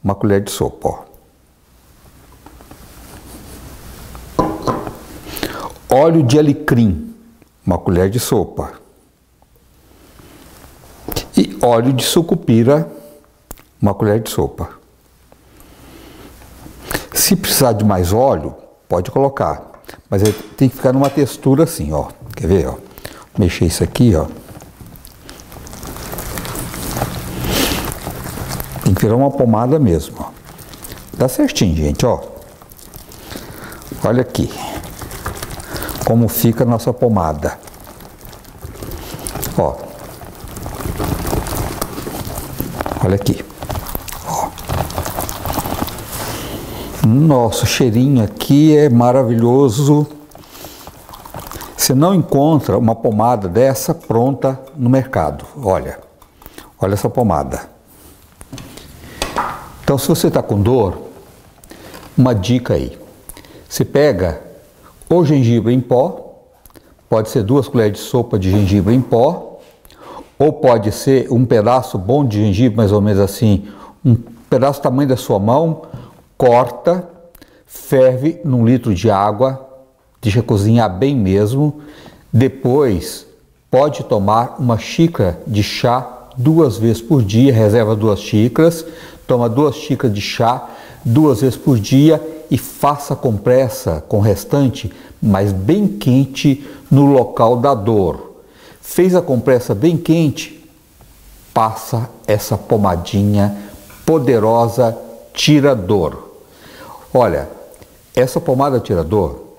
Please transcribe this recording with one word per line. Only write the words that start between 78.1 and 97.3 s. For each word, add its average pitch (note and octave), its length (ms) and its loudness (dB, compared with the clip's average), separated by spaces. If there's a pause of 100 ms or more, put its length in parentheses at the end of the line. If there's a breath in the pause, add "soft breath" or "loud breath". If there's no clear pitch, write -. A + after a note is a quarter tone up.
num B2 200 2
litro A#2 300 2
de A2 160 2
água, G#2+ 580 0 (520)
deixa A2 200 2
cozinhar A2 480 2
bem A#2 240 0
mesmo, A2 680 0 (500 loud breath)
depois B2+ 960 0 (420)
pode C#3 360 2
tomar G#2+ 520 0
uma A#2+ 200 0
xícara B2 680 0
de G#2 160 0
chá - 760 -2
duas C#3 400 4
vezes A2 240 0
por D3 200 2
dia, A2+ 300 4
reserva A2 420 4
duas G#2 280 0
xícaras, C#3 640 2 (420 loud breath)
toma A#2+ 220 2
duas C#3 260 0
xícaras B2 400 -2
de G2+ 60 -6
chá B2 480 -2 (340 loud breath)
duas B2+ 380 4
vezes C3 160 0
por C3+ 200 2
dia D3 440 4 (300 loud breath)
e C3+ 60 0
faça - 580 -2
compressa A2 920 0
com G#2+ 80 0
o G2+ 40 2
restante, A2+ 720 0 (300 loud breath)
mas G2+ 320 2
bem D3+ 340 0
quente C3+ 800 0 (220 loud breath)
no C3+ 160 6
local B2 500 4